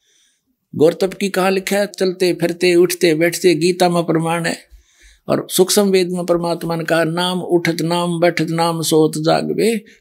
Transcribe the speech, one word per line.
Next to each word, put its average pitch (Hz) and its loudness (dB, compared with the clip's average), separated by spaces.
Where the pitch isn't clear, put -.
गौर 165 4
तप 185 -4
की 202 -4
कहाँ 190 0
लिखा 196 -2
है? 202 0
चलते 185 -2
फिरते 175 0
उठते 175 2
बैठते, 170 2
गीता 180 2
में 175 0
प्रमाण 165 -2
है। - -6
और - -2
सूक्ष्म 196 2
वेद 185 2
में 180 -4
परमात्मा 170 -2
ने 165 -6
कहा, 165 0
"नाम 180 -2
उठत 170 0
नाम 175 -2
बैठत 170 0
नाम 165 -2
सोत 156 2
जागवे, 160 0